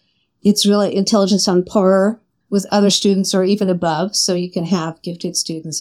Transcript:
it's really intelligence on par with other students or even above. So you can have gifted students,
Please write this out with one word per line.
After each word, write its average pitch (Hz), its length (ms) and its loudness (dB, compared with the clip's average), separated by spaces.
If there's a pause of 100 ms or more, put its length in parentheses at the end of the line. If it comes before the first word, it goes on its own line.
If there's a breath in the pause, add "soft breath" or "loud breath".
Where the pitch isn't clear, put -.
(420)
it's 208 240 2
really 202 280 2
intelligence 196 540 2
on 180 160 2
par 190 560 2 (300)
with 196 200 0
other 202 200 4
students 196 440 0
or 190 80 2
even 196 280 0
above. 175 440 -2
So - 200 0
you 180 180 -4
can 170 140 -4
have 160 360 -4
gifted 175 340 -8
students, 160 440 -8